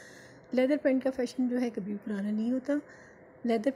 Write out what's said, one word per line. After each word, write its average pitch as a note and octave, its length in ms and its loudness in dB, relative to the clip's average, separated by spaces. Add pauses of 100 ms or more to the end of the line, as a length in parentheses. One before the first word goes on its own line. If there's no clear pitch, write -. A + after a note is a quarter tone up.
(540)
लेदर C4 240 4
पैंट C4 260 2
का C4 80 0
फैशन B3+ 360 0
जो B3 100 0
है B3 120 0
कभी G#3 260 -6
पुराना G#3 340 -4
नहीं A3 220 0
होता। C#4+ 280 0 (640)
लेदर A3+ 320 2